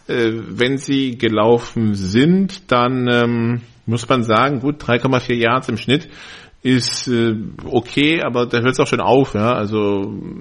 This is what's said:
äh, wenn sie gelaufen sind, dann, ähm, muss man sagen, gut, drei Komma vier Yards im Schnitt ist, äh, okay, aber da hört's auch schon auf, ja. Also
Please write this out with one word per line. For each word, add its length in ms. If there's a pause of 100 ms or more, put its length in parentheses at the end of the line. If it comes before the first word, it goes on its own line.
äh, 240
wenn 440
sie 400
gelaufen 760
sind, 800
dann, 360
ähm, 520 (240)
muss 240
man 140
sagen, 360
gut, 260
drei 120
Komma 240
vier 160
Yards 320
im 80
Schnitt 320 (520)
ist, 460
äh, 260 (300)
okay, 580
aber 260
da 120
hört's 220
auch 60
schon 120
auf, 340
ja. 200
Also 600 (280)